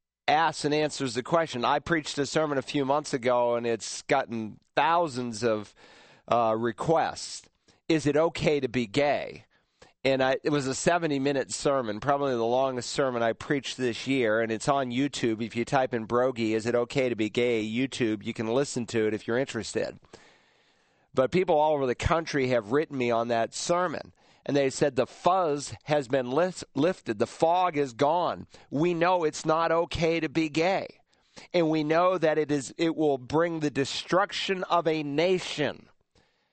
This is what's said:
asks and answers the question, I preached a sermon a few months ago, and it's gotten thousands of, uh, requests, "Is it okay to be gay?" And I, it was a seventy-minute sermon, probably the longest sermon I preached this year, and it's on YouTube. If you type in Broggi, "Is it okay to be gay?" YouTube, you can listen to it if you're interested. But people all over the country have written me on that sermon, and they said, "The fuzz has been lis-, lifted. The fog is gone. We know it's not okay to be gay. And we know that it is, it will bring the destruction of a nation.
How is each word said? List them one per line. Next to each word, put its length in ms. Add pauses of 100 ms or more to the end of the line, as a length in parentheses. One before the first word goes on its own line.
(260)
asks 380
and 100
answers 420
the 80
question, 420
I 140
preached 380
a 80
sermon 320
a 40
few 240
months 280
ago, 420
and 120
it's 360
gotten 540 (160)
thousands 720
of, 300 (560)
uh, 280
requests, 840 (480)
"Is 160
it 100
okay 460
to 80
be 180
gay?" 560 (640)
And 180
I, 180
it 80
was 160
a 100
seventy-minute 760
sermon, 480
probably 360
the 100
longest 460
sermon 300
I 120
preached 420
this 320
year, 320
and 100
it's 200
on 220
YouTube. 500
If 160
you 80
type 280
in 140
Broggi, 440
"Is 140
it 100
okay 340
to 80
be 120
gay?" 320
YouTube, 600
you 100
can 140
listen 400
to 200
it 60
if 140
you're 100
interested. 640 (1120)
But 180
people 280
all 140
over 120
the 100
country 520
have 240
written 260
me 140
on 160
that 260
sermon, 600 (320)
and 120
they 140
said, 260
"The 80
fuzz 680 (100)
has 260
been 220
lis-, 340 (100)
lifted. 440
The 80
fog 500
is 160
gone. 540 (220)
We 240
know 300
it's 220
not 260
okay 480
to 80
be 220
gay. 380 (680)
And 160
we 140
know 340
that 200
it 140
is, 260
it 200
will 220
bring 420
the 80
destruction 960
of 200
a 180
nation. 840 (640)